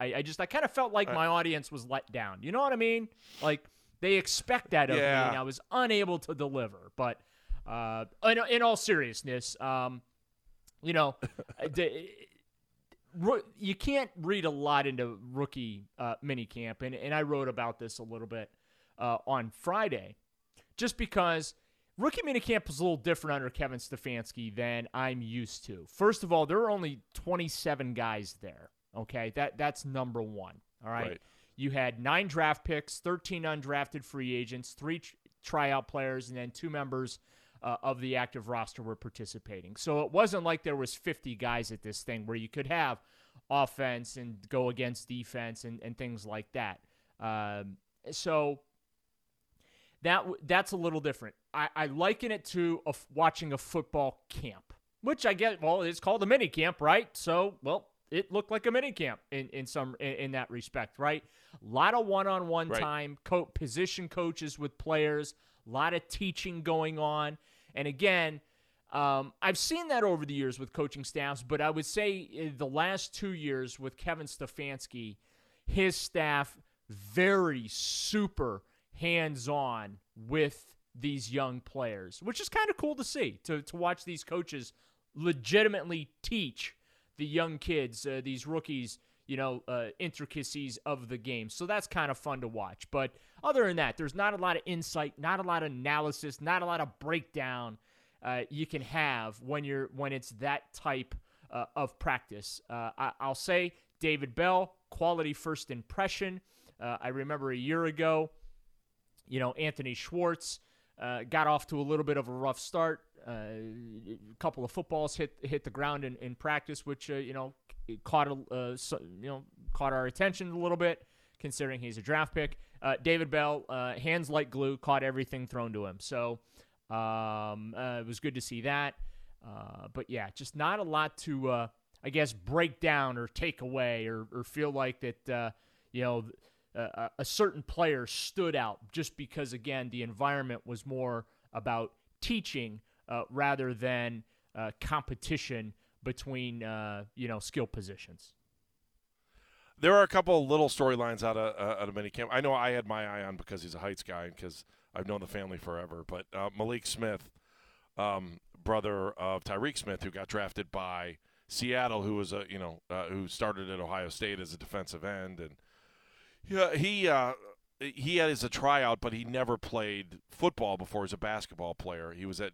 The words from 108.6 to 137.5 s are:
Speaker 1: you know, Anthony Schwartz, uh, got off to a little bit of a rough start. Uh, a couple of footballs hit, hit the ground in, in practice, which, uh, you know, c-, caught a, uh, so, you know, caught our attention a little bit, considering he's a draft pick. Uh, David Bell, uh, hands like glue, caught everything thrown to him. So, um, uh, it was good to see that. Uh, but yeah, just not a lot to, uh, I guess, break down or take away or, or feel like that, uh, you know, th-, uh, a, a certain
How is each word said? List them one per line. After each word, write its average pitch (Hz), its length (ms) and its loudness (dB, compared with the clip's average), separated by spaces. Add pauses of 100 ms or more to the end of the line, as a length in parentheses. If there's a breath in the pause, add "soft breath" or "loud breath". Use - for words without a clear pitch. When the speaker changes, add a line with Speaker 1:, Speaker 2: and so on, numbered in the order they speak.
Speaker 1:
you 131 120 -2
know, 127 120 2
Anthony 143 420 -4
Schwartz, - 640 -2 (380 soft breath)
uh, 123 300 -4
got 151 180 4
off 151 200 4
to 151 120 -2
a 143 40 2
little 151 220 2
bit 147 120 2
of 123 120 0
a 123 40 -6
rough 131 260 0
start. 165 440 0 (240)
Uh, 120 40 -8
a 110 1080 -10
couple 131 260 -2
of - 60 -4
footballs 156 460 -2
hit, 151 260 -2
hit 139 220 -2
the 127 60 -8
ground 143 340 -2
in, 127 120 -8
in 123 180 -10
practice, 151 520 -2
which, 143 240 -8
uh, 143 40 -4
you 135 180 -4
know, 135 220 -8 (320)
c-, 113 180 -8
caught 147 240 4
a, 135 260 -6
uh, 127 220 -2
so, - 220 -6 (220)
you 127 80 -10
know, 135 160 -8 (280)
caught 139 200 2
our 131 140 2
attention 185 440 0
a 170 80 -4
little 175 180 2
bit, 170 300 2 (320 soft breath)
considering 131 420 -4
he's 117 180 -8
a 107 40 -8
draft 151 320 2
pick. 147 240 0 (240 soft breath)
Uh, 135 200 4
David 165 280 4
Bell, 147 400 2
uh, 123 240 -2
hands 160 340 0
like 151 220 2
glue, 135 260 0
caught 139 260 4
everything 131 440 -2
thrown 117 260 -4
to 104 140 -4
him. 92 140 -8
So, 120 400 -2 (500 soft breath)
um, 110 840 -2
uh, 123 260 -4
it 113 60 -8
was 117 140 -8
good 139 140 -2
to 127 80 -6
see 117 200 -8
that. 143 320 0 (480 soft breath)
Uh, 104 520 -14
but 131 160 -8
yeah, 110 240 -4
just - 200 -12
not 165 260 0
a - 20 -2
lot 156 360 0
to, 135 320 -2
uh, 117 180 0 (340)
I 139 80 -6
guess, 143 240 4
break 131 460 2
down 139 360 4
or 120 100 -4
take - 360 -4
away 123 440 0
or, 110 260 -4
or 120 120 -6
feel 147 260 -2
like 131 300 -2
that, 120 300 -6
uh, 117 200 0 (420 soft breath)
you 123 100 -2
know, 120 200 0
th-, 110 120 -14 (420 soft breath)
uh, 117 320 -4 (100)
a, 139 40 -2
a - 20 -4
certain 165 380 2